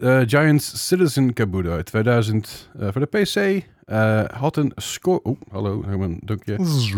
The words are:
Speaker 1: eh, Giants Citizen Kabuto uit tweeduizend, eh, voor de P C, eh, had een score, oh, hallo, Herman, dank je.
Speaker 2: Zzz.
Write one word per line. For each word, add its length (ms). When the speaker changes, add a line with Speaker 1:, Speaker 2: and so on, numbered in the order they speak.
Speaker 1:
eh, 260
Giants 600
Citizen 460
Kabuto 380
uit 160
tweeduizend, 840
eh, 140
voor 80
de 80
P 60
C, 400
eh, 340
had 160
een 200
score, 460
oh, 180
hallo, 340
Herman, 400
dank 200
je. 200
Speaker 2:
Zzz. 340